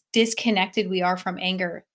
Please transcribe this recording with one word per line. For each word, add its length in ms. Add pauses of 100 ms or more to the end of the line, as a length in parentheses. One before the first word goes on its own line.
(140)
disconnected 760
we 120
are 160
from 240
anger, 420 (120)